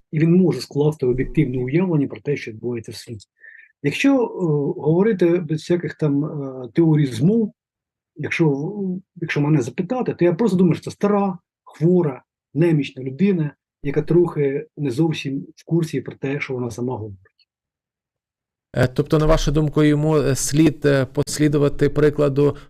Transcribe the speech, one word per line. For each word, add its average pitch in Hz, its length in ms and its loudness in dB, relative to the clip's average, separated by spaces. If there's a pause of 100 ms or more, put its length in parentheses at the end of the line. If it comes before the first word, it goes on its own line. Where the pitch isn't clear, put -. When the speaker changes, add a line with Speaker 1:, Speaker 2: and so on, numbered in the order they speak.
(120)
Speaker 1:
і 156 60 -2
він 165 180 4
може 151 240 2
скласти 147 460 -2
об'єктивне 127 520 -2
уявлення 147 500 0
про 107 120 -14
те, 139 160 -4
що - 140 -12
відбувається 117 420 -8
в - 20 -14
світі. 110 320 -16 (560)
Якщо, 277 320 0 (100)
е, - 20 -2 (540)
говорити 180 460 2
без 165 340 0
всяких 175 340 -2
там, 147 300 0
е, 135 500 -10
теорій 156 320 4
змов, 190 460 2 (640)
якщо, 151 560 -2 (440)
якщо 156 240 -4
мене 147 220 2
запитати, 175 520 -4
то - 100 0
я 175 100 4
просто 185 220 0
думаю, 175 180 4
що - 100 -10
це - 60 -10
стара, 202 480 -2 (260)
хвора, 160 580 0 (320)
немічна 147 480 0
людина, 151 520 -2 (280)
яка 151 200 -2
трохи 151 640 0 (100)
не 147 140 -4
зовсім 143 560 -2 (100)
в - 80 -20
курсі 160 360 -2
про - 160 -12
те, 139 240 -6
що 135 140 -8
вона 123 160 -6
сама 123 260 -6
говорить. 107 220 -12 (1600)
Speaker 2:
Е, 127 140 2
тобто, 151 300 0
на 151 80 2
вашу 156 260 2
думку, 156 300 2
йому, 151 340 2
е, 135 180 2
слід, 147 520 0
е, 139 200 2
послідувати 143 840 0
прикладу 143 680 2 (140)